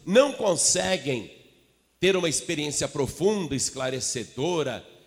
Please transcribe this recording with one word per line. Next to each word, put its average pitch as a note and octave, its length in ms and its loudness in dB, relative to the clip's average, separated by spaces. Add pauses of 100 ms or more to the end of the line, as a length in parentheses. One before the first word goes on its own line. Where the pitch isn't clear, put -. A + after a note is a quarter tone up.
não C4 280 6
conseguem E3+ 1000 0 (680)
ter F#3 160 4
uma E3+ 140 0
experiência D3 580 -2
profunda, D3+ 680 0
esclarecedora C3 1300 -4 (220)